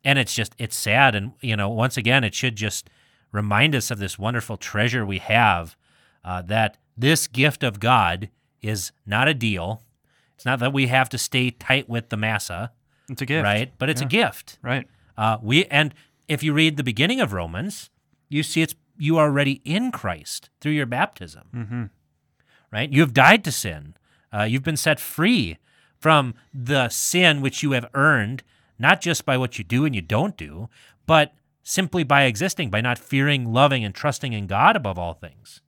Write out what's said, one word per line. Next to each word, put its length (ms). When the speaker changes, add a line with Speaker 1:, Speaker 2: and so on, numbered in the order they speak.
Speaker 1:
And 140
it's 140
just, 240
it's 200
sad. 380
And, 180
you 140
know, 120
once 300
again, 260
it 100
should 220
just 320
remind 420
us 160
of 80
this 200
wonderful 380
treasure 480
we 140
have, 580
uh, 180
that 340
this 300
gift 360
of 180
God 480
is 300
not 220
a 60
deal. 480
It's 100
not 140
that 160
we 140
have 220
to 60
stay 340
tight 380
with 220
the 80
massa. 540
Speaker 2:
It's 140
a 40
gift. 180
Speaker 1:
Right? 340
But 100
it's 140
Speaker 2:
Yeah. 40
Speaker 1:
a 40
gift. 500
Speaker 2:
Right. 260
Speaker 1:
Uh, 240
we, 260
and 280
if 160
you 100
read 240
the 60
beginning 380
of 120
Romans, 560
you 140
see 200
it's, 120
you 180
are 120
already 360
in 260
Christ 600
through 120
your 140
baptism. 680
Speaker 2:
Mm-hmm. 280
Speaker 1:
Right? 200
You 80
have 140
died 300
to 80
sin. 420
Uh, 80
you've 220
been 120
set 240
free 560
from 360
the 380
sin 500
which 220
you 100
have 220
earned, 480
not 220
just 240
by 140
what 180
you 80
do 220
and 80
you 80
don't 340
do, 320
but 260
simply 400
by 220
existing, 460
by 120
not 160
fearing, 540
loving, 320
and 100
trusting 400
in 120
God 300
above 220
all 160
things. 540